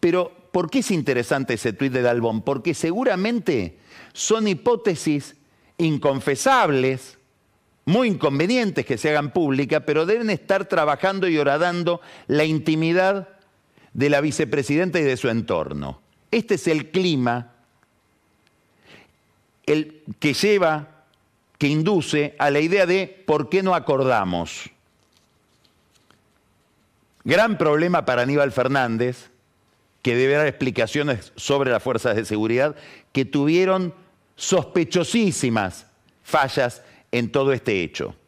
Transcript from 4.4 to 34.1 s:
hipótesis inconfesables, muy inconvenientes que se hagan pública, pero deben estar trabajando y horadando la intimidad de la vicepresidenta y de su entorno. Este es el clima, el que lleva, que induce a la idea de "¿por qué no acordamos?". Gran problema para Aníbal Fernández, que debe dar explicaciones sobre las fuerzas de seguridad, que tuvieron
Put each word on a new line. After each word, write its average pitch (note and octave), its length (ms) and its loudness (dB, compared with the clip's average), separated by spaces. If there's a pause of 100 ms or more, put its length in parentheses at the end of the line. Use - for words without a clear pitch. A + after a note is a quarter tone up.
hipótesis F#3 880 -2 (400)
inconfesables, C#3+ 1400 0 (680)
muy A#3 220 2
inconvenientes E3 800 0
que B2+ 100 -2
se D3+ 140 -2
hagan D3 220 -2
pública, C#3+ 480 0
pero D#3 260 0
deben A3 240 0
estar G3 360 -2
trabajando F3+ 600 0
y E3 100 0
horadando E3+ 640 0 (280)
la D3+ 160 2
intimidad E3 880 0 (600)
de C3+ 160 0
la C#3+ 120 4
vicepresidenta D3+ 800 0
y - 20 0
de C3+ 140 0
su B2+ 120 -2
entorno. D2+ 720 -4 (300)
Este A3+ 240 0
es E3+ 140 -2
el D#3 240 -2
clima, B2+ 640 0 (2000)
el D3+ 380 -2 (160)
que D3 120 0
lleva, E3 680 0 (560)
que D3 80 0
induce D3+ 720 0
a C#3+ 120 2
la C#3+ 100 2
idea F3+ 260 2
de F#3 400 -2
"¿por D3+ 220 0
qué F#3+ 160 0
no F#3 100 2
acordamos?". A#2 960 -2 (2500)
Gran G3 340 2
problema D#3+ 460 2
para B2 180 2
Aníbal C#3 300 2
Fernández, B2 760 -2 (720)
que A#2+ 120 0
debe C3 200 2
dar D3+ 120 2
explicaciones C3 880 -2
sobre C#3 380 0
las G#2+ 100 0
fuerzas A#2+ 320 -2
de A2 100 -2
seguridad, A2+ 520 0 (340)
que C3+ 140 -2
tuvieron F3 680 0 (440)